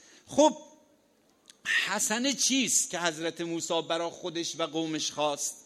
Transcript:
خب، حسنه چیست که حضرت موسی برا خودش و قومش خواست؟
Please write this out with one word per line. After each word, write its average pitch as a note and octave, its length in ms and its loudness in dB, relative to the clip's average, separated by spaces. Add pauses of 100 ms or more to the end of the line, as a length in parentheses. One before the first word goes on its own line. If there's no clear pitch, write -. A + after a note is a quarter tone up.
(260)
خب، D4 300 6 (1300)
حسنه G#3+ 460 0
چیست - 580 2
که F3+ 80 -4
حضرت E3 420 0
موسی E3 420 -2
برا E3 280 -2
خودش E3 480 -6
و D#3+ 40 0
قومش D#3 500 -2
خواست؟ D3 540 -2